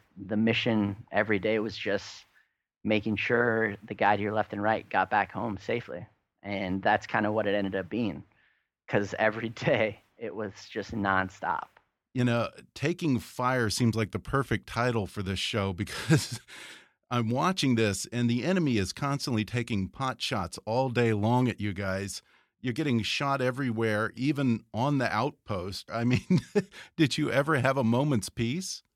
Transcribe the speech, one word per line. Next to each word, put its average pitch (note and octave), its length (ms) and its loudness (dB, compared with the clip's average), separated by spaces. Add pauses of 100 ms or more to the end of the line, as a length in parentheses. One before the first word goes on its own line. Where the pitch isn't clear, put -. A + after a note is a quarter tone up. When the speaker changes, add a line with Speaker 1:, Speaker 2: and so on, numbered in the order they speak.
(260)
Speaker 1:
the G#2 100 -2
mission A2 600 2 (160)
every G#2 260 2
day G#2+ 220 0
was G#2+ 180 -4
just - 460 -6 (580)
making G#2+ 340 2
sure A2+ 680 2
the G#2 100 -10
guy G#2 220 4
to G2+ 60 -4
your G#2 100 -2
left G#2+ 200 -2
and G2+ 100 -4
right G#2+ 280 0
got F#2+ 200 2
back G2+ 200 2
home A2+ 280 -4
safely. A2+ 460 -6 (380)
And G2 400 -4
that's G#2 240 2
kinda G#2+ 240 0
what G#2+ 160 0
it G2+ 80 2
ended G2 220 -2
up F#2+ 140 -4
being, G2+ 340 -4 (640)
'cause G2+ 300 0
every A2 300 0
<laughs> - 20 -6
day A2 500 0 (160)
it A2+ 180 -10
was G#2 180 -6 (180)
just G#2+ 240 -8
nonstop. F#2+ 760 -2 (440)
Speaker 2:
You B2 120 2
know, A#2 240 2 (260)
Taking D3+ 460 0
Fire B2 500 0
seems A#2 240 4
like A2+ 160 -2
the G2+ 80 -4
perfect B2 480 -2
title A2+ 400 0
for G#2 160 -8
this F#2+ 160 -2
show G2 340 -2
because - 680 0 (360)
<laughs> - 340 -20
I'm A#2+ 200 0
watching C#3+ 460 2
this G#2 300 2
and A#2+ 220 0
the A#2 160 2
enemy D#3 340 2
is F#2 140 0
constantly C#3 520 -2
taking A2+ 440 -2
pot C3 320 -6
shots F#2+ 440 -4
all B2+ 260 0
day A#2 220 4
long A#2 360 4
at - 120 -2
you G2+ 120 -2
guys. G2 500 -4 (380)
You're B2+ 120 -2
getting B2 300 2
shot C#3 380 0
everywhere, A2+ 760 0
even C3 480 2 (100)
on C3+ 240 2
the A#2+ 160 0
outpost. G2+ 760 -4
I A#2 140 -2
mean, B2+ 360 4 (140)
<laughs> - 420 -4
did D3+ 200 4
you C#3+ 140 0
ever C#3+ 280 2
have C3 180 4
a C3 80 2
moment's A#2+ 440 2
peace? C3+ 540 -4 (140)